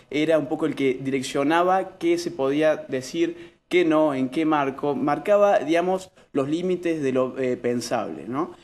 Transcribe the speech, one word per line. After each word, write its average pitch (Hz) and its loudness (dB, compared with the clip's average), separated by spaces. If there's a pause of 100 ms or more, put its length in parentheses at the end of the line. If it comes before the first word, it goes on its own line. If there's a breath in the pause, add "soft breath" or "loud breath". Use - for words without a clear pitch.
(120)
era 151 2
un 147 0
poco 156 -2
el 143 -2
que 131 0
direccionaba 151 0
qué 170 0
se 170 -6
podía 147 2
decir, 160 -6 (120)
qué 175 4
no, 156 4
en 131 -2
qué 160 -2
marco. 143 0
Marcaba, 170 2
digamos, 170 0 (200 soft breath)
los 135 0
límites 170 -2
de 135 0
lo, 127 0
eh, 127 0
pensable, 117 -4
¿no? 131 -4 (100)